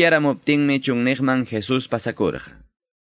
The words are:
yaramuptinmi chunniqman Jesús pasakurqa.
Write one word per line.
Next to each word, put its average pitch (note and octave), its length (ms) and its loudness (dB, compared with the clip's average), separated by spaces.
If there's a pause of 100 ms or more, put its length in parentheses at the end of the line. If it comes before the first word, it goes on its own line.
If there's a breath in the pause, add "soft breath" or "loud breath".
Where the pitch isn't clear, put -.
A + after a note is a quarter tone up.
yaramuptinmi D3 800 2
chunniqman B2+ 640 0
Jesús B2+ 400 -2
pasakurqa. E2 800 -4 (480)